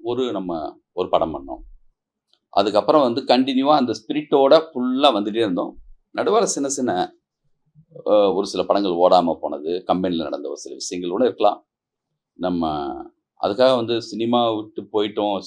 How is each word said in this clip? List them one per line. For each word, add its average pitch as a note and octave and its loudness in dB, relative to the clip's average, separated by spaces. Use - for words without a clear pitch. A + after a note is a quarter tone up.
ஒரு A#2+ -4
நம்ம E2+ -8
ஒரு F2+ -4
படம் E2 0
பண்ணோம். C2+ -14
அதுக்கப்புறம் A#2 2
வந்து A#2 -4
கண்டினியூவா C3 2
அந்த B2+ 2
ஸ்பிரிட்டோட C#3+ 4
ஃபுல்லா C3 2
வந்துட்டே G#2 -2
இருந்தோம். G#2 -2
நடுவால G3+ 2
சின்ன C#3+ -2
சின்ன, A2+ -4
அ, G2+ 4
ஒரு G2 -2
சில F#2+ -6
படங்கள் F#2+ 0
ஓடாம F2 4
போனது, D2+ -6
கம்பெனில F2+ -2
நடந்த C#2+ -8
ஒரு D2 -10
சில C#2 -16
விஷயங்கள் F2 -8
கூட A2+ 0
இருக்கலாம். - 0
நம்ம D#2 -4
அதுக்காக B2+ 2
வந்து A#2 -2
சினிமா A#2 0
விட்டு G#2+ -8
போயிட்டோம், G#2 -2